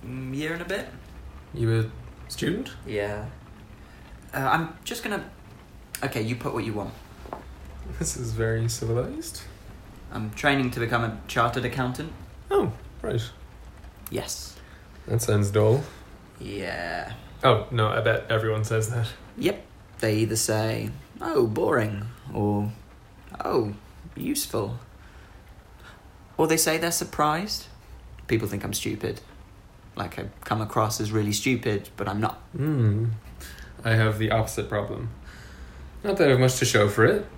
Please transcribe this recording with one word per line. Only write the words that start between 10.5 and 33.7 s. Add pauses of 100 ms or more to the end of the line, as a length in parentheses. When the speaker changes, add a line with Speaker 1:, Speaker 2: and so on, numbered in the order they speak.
Speaker 1:
to
become
a
chartered
accountant. (380)
Speaker 2:
Oh, (300)
right. (840)
Speaker 1:
Yes. (520)
Speaker 2:
That
sounds
dull. (560)
Speaker 1:
Yeah. (300)
Speaker 2:
Oh,
no,
I
bet
everyone
says
that. (280)
Speaker 1:
Yep. (320)
They
either
say, (280)
"Oh,
boring," (260)
or, (720)
"Oh, (420)
useful." (1600)
Or
they
say
they're
surprised. (580)
People
think
I'm
stupid. (760)
Like,
I (180)
come
across
as
really
stupid,
but
I'm
not. (140)
Speaker 2:
Hmm. (760)